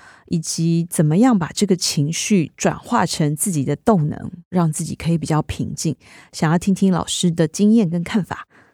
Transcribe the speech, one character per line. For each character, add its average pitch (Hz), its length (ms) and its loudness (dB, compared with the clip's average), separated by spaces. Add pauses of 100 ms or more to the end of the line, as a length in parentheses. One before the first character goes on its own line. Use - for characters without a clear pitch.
(280)
以 170 120 -2
及 165 500 0
怎 156 160 2
么 156 120 2
样 240 200 4
把 160 160 -2
这 - 120 0
个 190 100 2
情 156 380 -2
绪 - 420 0
转 147 240 -2
化 226 260 0
成 151 300 -2
自 - 160 -4
己 143 140 -2
的 143 100 -2
动 165 320 2
能， - 240 -8 (160)
让 170 240 0
自 160 100 -6
己 156 140 -6
可 165 160 -4
以 170 60 2
比 156 100 -4
较 156 140 2
平 135 340 -6
静？ 151 180 -4 (380)
想 160 180 0
要 175 80 4
听 190 160 2
听 190 160 2
老 180 160 0
师 - 240 0
的 170 160 0
经 208 280 2
验 214 160 4
跟 175 120 -4
看 180 220 -2
法。 - 240 -12 (260)